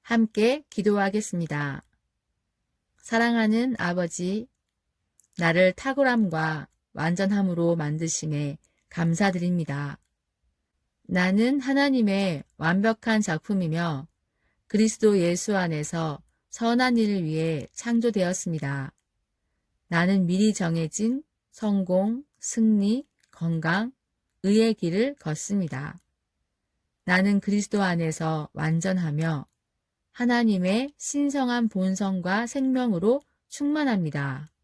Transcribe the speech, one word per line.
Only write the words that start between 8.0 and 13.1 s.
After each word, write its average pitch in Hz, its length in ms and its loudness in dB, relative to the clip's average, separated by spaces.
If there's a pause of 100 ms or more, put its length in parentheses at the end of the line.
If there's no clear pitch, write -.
감사드립니다. 170 1080 -2 (1040)
나는 196 580 2
하나님의 240 840 0 (120)
완벽한 214 640 0